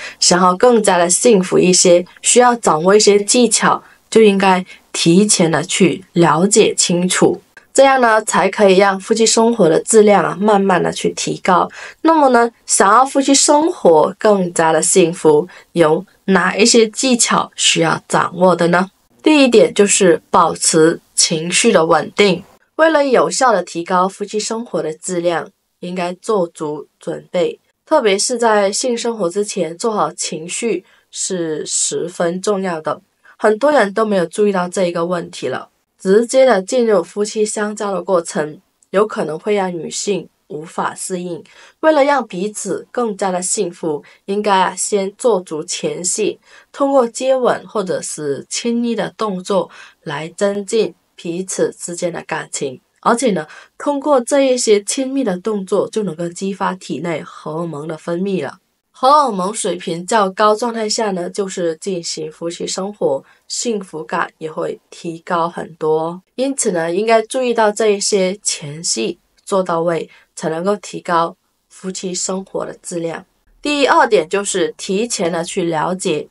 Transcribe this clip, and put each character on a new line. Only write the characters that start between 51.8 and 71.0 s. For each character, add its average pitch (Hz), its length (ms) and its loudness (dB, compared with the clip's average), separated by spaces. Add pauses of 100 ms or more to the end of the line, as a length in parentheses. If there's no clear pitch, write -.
间 170 160 -6
的 156 100 -12
感 156 300 -8
情。 131 280 -8 (200)
而 226 160 0
且 233 160 0
呢， 156 160 -4 (280)
通 285 220 -4
过 277 220 2
这 277 220 0
一 254 140 2
些 214 280 2
亲 262 240 -6
密 269 160 -2
的 185 120 -2
动 202 300 -6
作， 180 220 0
就 220 160 -4
能 165 100 -6
够 170 140 -8
激 196 260 -6
发 185 180 -4
体 180 280 -10
内 165 200 -6
荷 156 420 -10
尔 175 40 -8
蒙 151 220 -10
的 160 100 -10
分 170 220 -6
泌 190 240 -4
了。 117 140 -12 (340)
荷 - 160 0
尔 285 240 4
蒙 185 200 -4
水 202 220 -6
平 180 320 -8
较 202 240 2
高 214 240 2
状 233 180 -4
态 226 160 -6
下 214 220 -2
呢， 185 180 -6
就 190 200 -6
是 175 320 -4
进 185 200 -6
行 156 300 -10
夫 170 180 -10
妻 175 160 -10
生 196 300 -8
活， - 300 -2 (240)
幸 220 340 -4
福 165 220 -12
感 - 340 -4
也 156 100 -10
会 160 300 -8 (120)
提 165 280 -12
高 170 300 -2
很 170 260 -12
多。 160 480 -4 (140)
因 269 180 -2
此 233 160 -4
呢， 170 240 -4
应 202 100 -2
该 226 180 2
注 254 200 -6
意 247 100 0
到 220 200 2
这 220 160 0
一 202 100 2
些 196 420 -2
前 151 440 -8
戏 214 340 -6 (260)
做 190 160 0
到 175 200 -2
位， 165 280 -2 (280)
才 170 120 -6
能 160 140 -4
够 202 140 0
提 170 240 -12